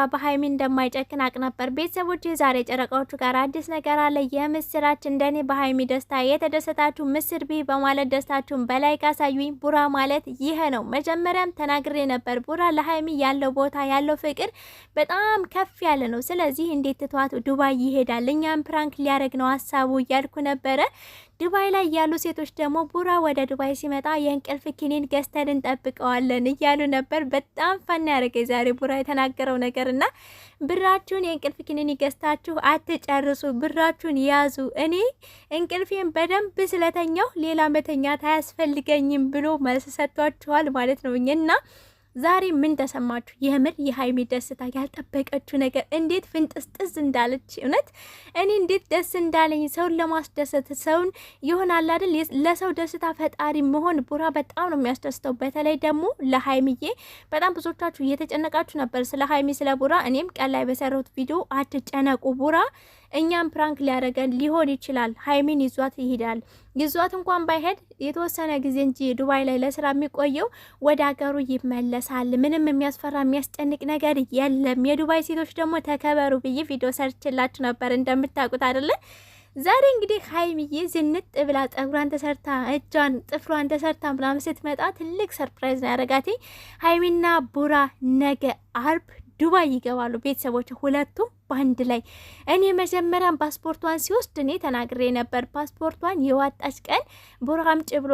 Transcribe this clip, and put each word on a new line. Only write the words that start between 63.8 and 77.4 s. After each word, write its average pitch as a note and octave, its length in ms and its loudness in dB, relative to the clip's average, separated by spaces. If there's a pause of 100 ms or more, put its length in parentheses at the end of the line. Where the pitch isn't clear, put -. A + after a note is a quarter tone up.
ሊሆን D4 360 2
ይችላል። B3+ 500 -2
ሀይሚን C#4+ 420 2
ይዟት C4 360 -2
ይሄዳል። A#3 420 -2 (360)
ይዟት D#4 380 0
እንኳን F4+ 300 -2
ባይሄድ D#4+ 360 0 (200)
የተወሰነ D#4+ 580 -4
ጊዜ C4+ 220 -2
እንጂ C4+ 340 0
ዱባይ C4+ 300 0
ላይ B3+ 140 0
ለስራ C#4 300 -2
የሚቆየው C#4+ 600 0 (340)
ወደ D4 220 4
ሀገሩ C#4+ 320 -2 (100)
ይመለሳል። B3 560 -2 (360)
ምንም D4+ 280 2
የሚያስፈራ C#4+ 520 0
የሚያስጨንቅ C#4 680 0
ነገር D4+ 320 0 (140)
የለም። C4 520 2
የዱባይ D#4 400 2
ሴቶች D#4+ 300 -4
ደግሞ D#4+ 280 0
ተከበሩ" D4 580 0
ብዬ C4 240 -4
ቪዲዮ B3+ 280 -2
ሰርችላችሁ C4 720 -4